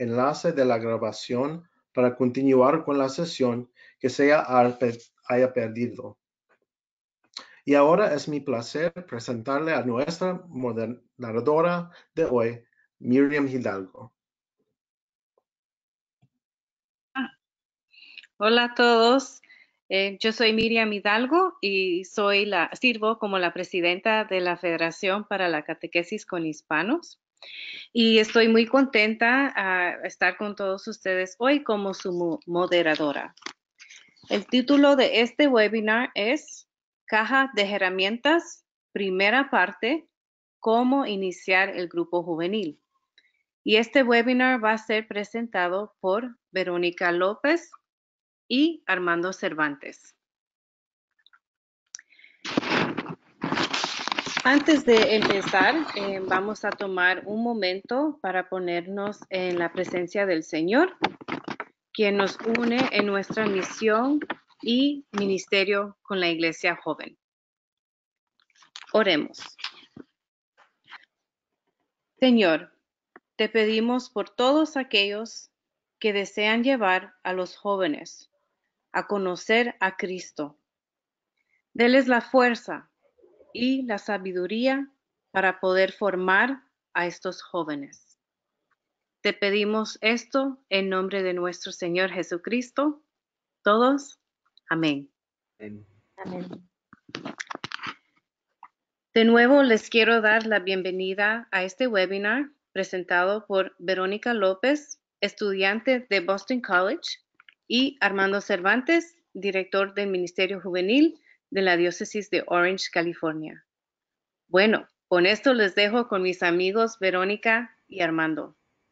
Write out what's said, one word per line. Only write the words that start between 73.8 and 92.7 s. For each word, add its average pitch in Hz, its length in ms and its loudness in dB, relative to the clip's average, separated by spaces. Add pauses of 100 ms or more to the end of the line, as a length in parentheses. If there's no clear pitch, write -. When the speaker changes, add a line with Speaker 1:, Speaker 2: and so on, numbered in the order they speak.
Speaker 2:
por 202 220 -6
todos 294 480 2
aquellos 214 720 -4 (480)
que 214 160 -2
desean 214 500 0
llevar 202 480 0 (120)
a 185 100 -4
los 185 220 -6
jóvenes 190 760 -4 (640)
a 180 140 -4
conocer 208 760 -2
a 190 180 -4
Cristo. 175 600 -10 (1160)
Deles 247 340 4
la 240 140 2
fuerza 240 680 0 (640)
y 262 300 -2
la 226 160 -4
sabiduría 208 920 -4 (400)
para 190 300 0
poder 185 320 2
formar 196 680 0 (320)
a 175 120 -2
estos 180 360 -10
jóvenes. 151 760 -10 (1040)
Te 202 140 -2
pedimos 208 640 -2
esto 262 580 -2 (120)
en 190 180 0
nombre 190 340 -2
de 185 120 -2
nuestro 180 360 -6
Señor 180 420 -4
Jesucristo. 240 920 -6 (600)